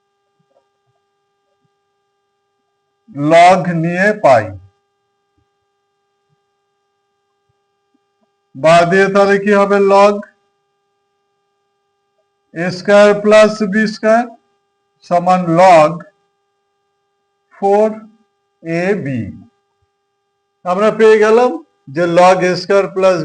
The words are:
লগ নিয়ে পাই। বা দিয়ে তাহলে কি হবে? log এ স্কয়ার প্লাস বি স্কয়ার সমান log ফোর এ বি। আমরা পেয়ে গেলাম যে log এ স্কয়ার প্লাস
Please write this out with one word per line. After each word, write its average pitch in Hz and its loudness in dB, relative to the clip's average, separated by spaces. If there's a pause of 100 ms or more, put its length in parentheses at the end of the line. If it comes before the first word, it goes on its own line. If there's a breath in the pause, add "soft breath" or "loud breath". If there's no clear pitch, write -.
(3250)
লগ 180 4 (240)
নিয়ে 180 -4 (160)
পাই। 143 2 (4000)
বা 156 2 (140)
দিয়ে 196 2
তাহলে 196 2
কি 208 0
হবে? 202 0 (140)
log 202 2 (2500)
এ 165 -8 (120)
স্কয়ার 208 4 (140)
প্লাস 214 4 (200)
বি 220 -2 (120)
স্কয়ার 226 0 (840)
সমান 180 -2 (200)
log 165 4 (1600)
ফোর 202 0 (960)
এ - -4 (200)
বি। 131 -8 (1500)
আমরা 202 -2 (100)
পেয়ে 220 4
গেলাম 233 2 (440)
যে 170 -4 (140)
log 185 4 (120)
এ - -4 (100)
স্কয়ার 196 -2 (100)
প্লাস 190 0